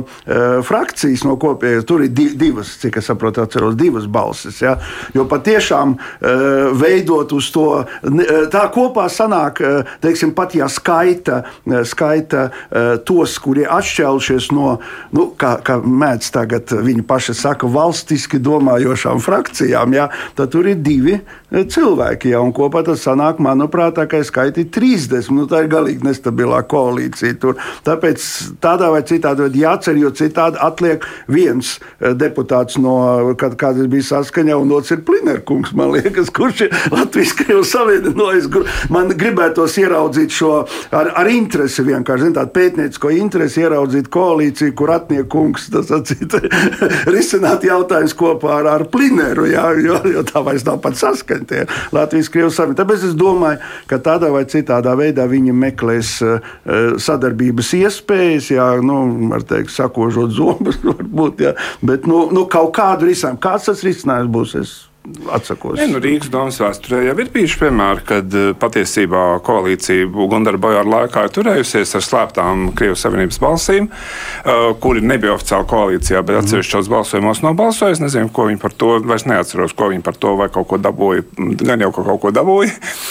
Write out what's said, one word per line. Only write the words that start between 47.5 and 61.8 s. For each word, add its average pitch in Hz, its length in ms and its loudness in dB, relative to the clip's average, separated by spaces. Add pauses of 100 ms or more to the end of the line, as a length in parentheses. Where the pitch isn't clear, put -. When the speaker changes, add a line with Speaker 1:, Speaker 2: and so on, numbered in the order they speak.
Speaker 1:
jautājumus 180 500 2
kopā 160 460 0
ar, 151 80 2
ar 151 180 2
Plineru, 180 640 2
jā, - 180 2 (120)
jo, 165 280 2
jo 160 180 0
tā 147 200 -2
vairs 135 220 -2
nav 139 160 -2
pat 131 180 -4
Saskaņa, - 480 -2
tie - 160 -4 (260)
Latvijas 151 400 0
Krievu 165 220 0
savienība. 170 100 -2 (120)
Tāpēc 185 300 0
es 175 120 0
domāju, 175 440 2 (240)
ka 131 160 -2
tādā 160 320 2
vai 139 140 2
citādā 127 500 0
veidā 135 320 0
viņi 131 260 2
meklēs, 117 640 0
eh, 113 200 2 (220)
eh, 113 340 0
sadarbības 123 800 0
iespējas, 180 760 0
jā, 127 180 2 (100)
nu, 135 220 2 (280)
var 113 160 -4
teikt, 110 280 -2
sakožot 117 600 0
zombus 147 520 0
<laughs> - 60 2
varbūt, 151 540 -2
jā, 69 80 0 (260)
bet, 131 280 0